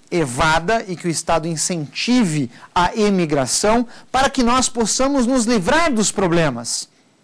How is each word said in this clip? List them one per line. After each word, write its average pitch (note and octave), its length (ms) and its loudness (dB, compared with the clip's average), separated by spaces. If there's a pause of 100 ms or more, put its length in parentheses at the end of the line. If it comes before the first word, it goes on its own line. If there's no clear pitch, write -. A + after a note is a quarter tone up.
(100)
evada E3 760 0
e F#3 100 -6
que - 100 -8
o F3 40 -2
Estado D#3+ 380 -2
incentive E3 1000 -2 (240)
a F3+ 200 0
emigração G3+ 920 0 (260)
para C4 180 2
que C4+ 120 -2
nós A#3+ 260 2
possamos B3+ 580 0
nos B3+ 180 2
livrar B3 480 2
dos G#3+ 200 0
problemas. D#3+ 760 -2 (360)